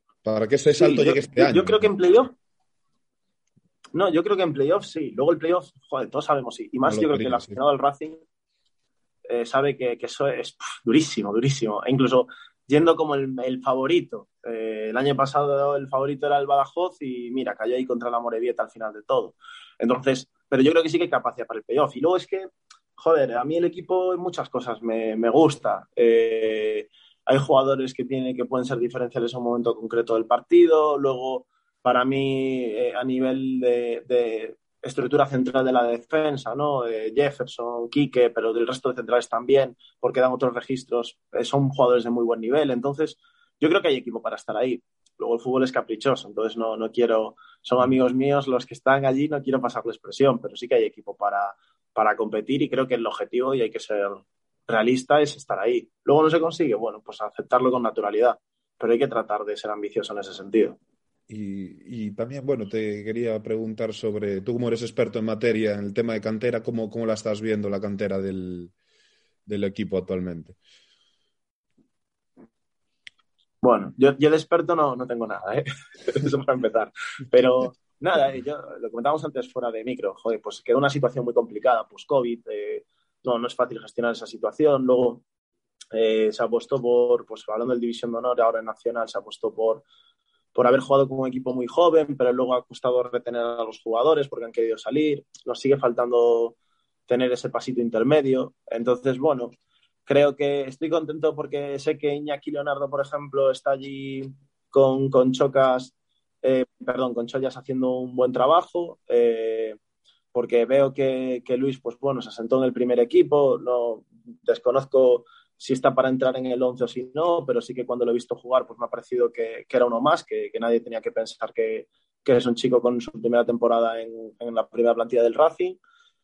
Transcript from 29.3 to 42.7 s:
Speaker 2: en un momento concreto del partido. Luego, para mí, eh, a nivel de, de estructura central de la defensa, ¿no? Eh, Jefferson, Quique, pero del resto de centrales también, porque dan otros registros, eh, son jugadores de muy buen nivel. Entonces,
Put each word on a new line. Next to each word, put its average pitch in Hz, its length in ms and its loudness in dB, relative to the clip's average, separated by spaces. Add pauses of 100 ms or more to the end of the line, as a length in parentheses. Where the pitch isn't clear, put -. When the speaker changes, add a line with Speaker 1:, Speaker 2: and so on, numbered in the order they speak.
Speaker 2:
en 127 60 -8
un 120 60 -4
momento 120 300 0
concreto 113 380 -2
del 113 140 0
partido. 156 720 6
Luego, 131 500 -2 (340)
para 123 240 2
mí, 131 600 -2
eh, 117 300 -2
a 127 80 -4
nivel 131 560 -2
de, 120 480 0
de 113 500 -2 (220)
estructura 131 460 0
central 131 400 0
de 131 60 2
la 123 140 4
defensa, 135 680 -2
¿no? 139 320 -2
Eh, 110 300 -4
Jefferson, 120 760 -2
Quique, 127 400 4
pero 113 240 -2
del 117 140 0
resto 131 220 -4
de 127 60 -2
centrales 120 320 0
también, 123 480 2 (240)
porque 123 200 0
dan 127 140 4
otros 127 200 0
registros, 123 640 -4 (120)
eh, 120 120 -2
son 139 260 2
jugadores 123 340 4
de 120 80 -4
muy 120 120 0
buen 113 180 0
nivel. 139 280 0
Entonces, 139 480 -4 (420)